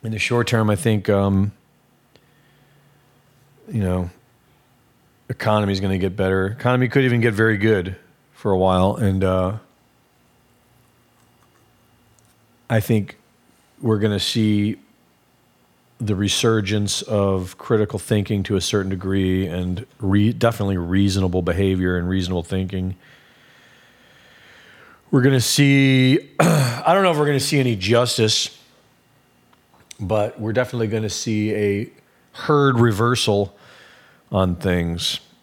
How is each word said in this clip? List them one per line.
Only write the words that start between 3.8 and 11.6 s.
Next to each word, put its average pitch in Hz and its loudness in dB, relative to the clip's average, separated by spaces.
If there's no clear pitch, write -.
know, 90 -2
economy's 104 0
gonna 98 -2
get 92 -4
better. 95 0
Economy 123 0
could 135 2
even 120 2
get 113 0
very 110 2
good 95 0
for - -4
a 95 2
while, 92 2
and, 95 0
uh, 92 0